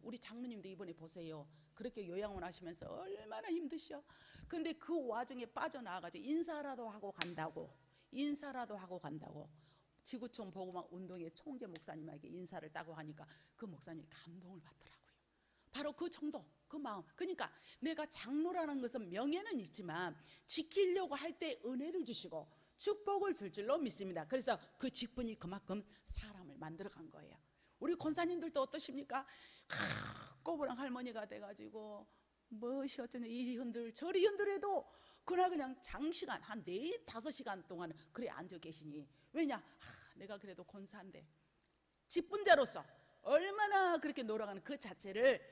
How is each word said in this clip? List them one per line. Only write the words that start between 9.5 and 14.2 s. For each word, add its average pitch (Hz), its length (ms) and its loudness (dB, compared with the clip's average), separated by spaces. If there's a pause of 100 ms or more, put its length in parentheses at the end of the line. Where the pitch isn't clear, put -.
지구촌 233 480 -8
보고만 180 400 -4
운동회 180 400 -8
총재 254 340 -8
목사님에게 156 640 -12
인사를 170 440 -10
따고 160 220 -10
하니까 151 320 -12 (300)
그 226 100 -12
목사님이 160 440 -12
감동을 180 520 -16